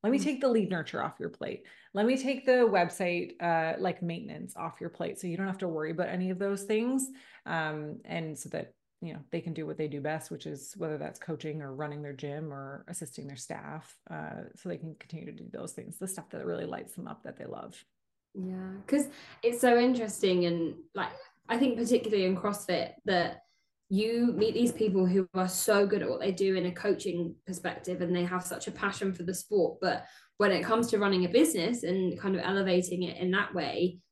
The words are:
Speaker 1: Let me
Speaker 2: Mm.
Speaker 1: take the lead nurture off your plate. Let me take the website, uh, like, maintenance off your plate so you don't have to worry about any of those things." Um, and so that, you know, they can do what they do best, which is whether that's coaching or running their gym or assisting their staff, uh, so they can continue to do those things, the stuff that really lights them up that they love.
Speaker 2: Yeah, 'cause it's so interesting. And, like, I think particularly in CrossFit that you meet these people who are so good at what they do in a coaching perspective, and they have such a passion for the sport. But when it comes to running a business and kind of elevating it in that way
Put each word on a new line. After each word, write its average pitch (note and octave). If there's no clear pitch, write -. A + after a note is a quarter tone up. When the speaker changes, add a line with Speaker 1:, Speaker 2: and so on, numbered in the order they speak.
Speaker 1:
Let A3
me C#4
Speaker 2:
Mm. G3
Speaker 1:
take C#4+
the C4+
lead A3
nurture E3+
off -
your E3+
plate. -
Let G#3
me B3+
take C4+
the B3
website, F3
uh, E3
like, F#3
maintenance E3+
off -
your E3+
plate E3
so F#3
you E3+
don't F#3+
have F#3
to F#3
worry D#3
about E3
any F3+
of F3+
those G3
things." B3
Um, D#3
and D#3+
so -
that, -
you E3
know, D3
they E3+
can E3
do D#3
what D#3
they D#3
do C#3+
best, D#3
which -
is D3
whether D#3+
that's D3+
coaching D#3
or C3+
running D3
their C#3+
gym C#3+
or C#3
assisting D3+
their C#3
staff, -
uh, D#3
so -
they E3
can D#3+
continue -
to D3+
do -
those -
things, -
the F#3+
stuff -
that -
really E3+
lights -
them -
up -
that -
they -
love. -
Speaker 2:
Yeah, F#3
'cause C#4+
it's A#3+
so A#3+
interesting. G#3
And, E3+
like, G3
I A#3
think B3
particularly G#3+
in F#3
CrossFit F#3
that F3
you A#3
meet G#3+
these A#3+
people F#3+
who F#3
are F#3
so G3+
good G3
at -
what -
they F#3+
do F#3+
in F3+
a F3+
coaching F3
perspective, F3+
and F3
they F3
have F3+
such -
a G3
passion G3
for F3+
the F3+
sport. E3+
But -
when G3+
it F3
comes A3+
to A3
running G3
a E3+
business A#3+
and F#3
kind F#3+
of E3+
elevating F3+
it -
in F3+
that G3
way E3